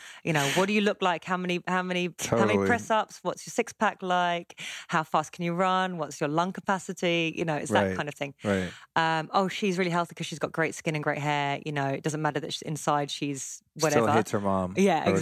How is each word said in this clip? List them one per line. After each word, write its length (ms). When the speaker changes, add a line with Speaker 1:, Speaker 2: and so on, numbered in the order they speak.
Speaker 1:
You 80
know, 120
what 100
do 60
you 80
look 220
like? 220
How 120
many, 320
how 160
many, 200
how 80
many 160
Speaker 2:
Totally. 120
Speaker 1:
press 240
ups? 320
What's 240
your 60
six 200
pack 300
like? 580
How 160
fast 280
can 120
you 100
run? 440
What's 220
your 80
lung 240
capacity? 840
You 80
know, 100
it's 160
that 180
Speaker 2:
Right, 80
Speaker 1:
kind 120
of 60
thing. 280
Speaker 2:
right. 280
Speaker 1:
Um, 360
"Oh, 140
she's 320
really 120
healthy 260
'cause 100
she's 140
got 100
great 240
skin 220
and 80
great 140
hair." 460
You 80
know, 160
it 140
doesn't 200
matter 180
that 140
sh-, 80
inside 500
she's 500
whatever. 320
Speaker 2:
Still 80
hates 180
her 80
mom 360
Speaker 1:
Yeah, 320
Speaker 2:
or 40
whatever. 100